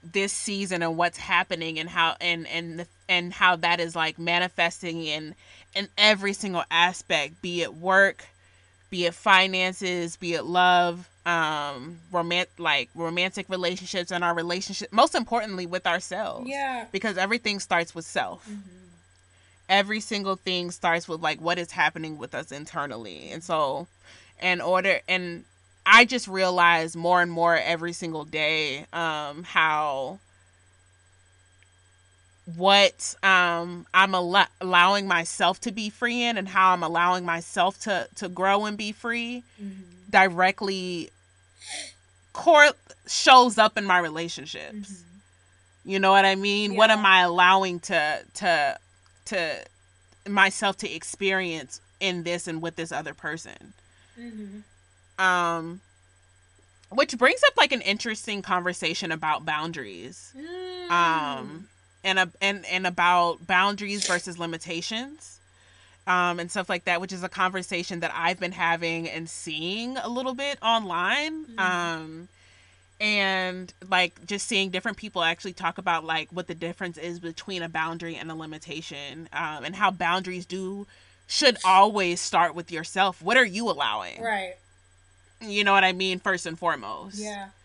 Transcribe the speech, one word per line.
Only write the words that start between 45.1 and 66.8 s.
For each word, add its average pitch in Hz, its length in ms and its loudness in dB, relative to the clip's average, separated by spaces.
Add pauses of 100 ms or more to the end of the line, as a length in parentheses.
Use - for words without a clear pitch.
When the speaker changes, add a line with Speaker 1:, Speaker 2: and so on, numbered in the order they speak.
Speaker 1:
You 190 100 0
know 190 120 6
what 196 140 8
I 190 100 6
mean? 202 400 0
What 220 140 8
Speaker 2:
Yeah. 214 80 6
Speaker 1:
am 208 80 0
I 190 160 10
allowing 180 600 6
to, 151 380 0 (160)
to, 156 420 2 (480)
to 160 320 -4 (720)
myself 202 500 2
to - 120 -8
experience 175 920 -4 (180)
in 180 240 -2
this 175 240 -4
and 160 140 -6
with 170 140 -6
this 165 160 -8
other 151 220 -8
person? - 600 -12 (460)
Speaker 2:
Mm-hmm. 214 400 -14 (640)
Speaker 1:
Um, 175 580 0 (1080)
which 262 260 0
brings 277 300 4
up, 539 100 2
like, 285 160 4
an 247 80 -4
interesting 208 600 -4
conversation 180 720 -4
about 156 340 -4
boundaries. 151 920 -8
Speaker 2:
Mm. 359 540 -10
Speaker 1:
Um, 160 760 -2 (360)
and 190 160 0
a-, 180 100 2 (120)
and, 196 260 -2
and 185 200 -4
about 175 600 2
boundaries 202 580 0
versus 175 320 -4
limitations, 175 1000 -10 (640)
um, 180 340 2
and 175 120 -8
stuff 190 180 -6
like 180 160 -4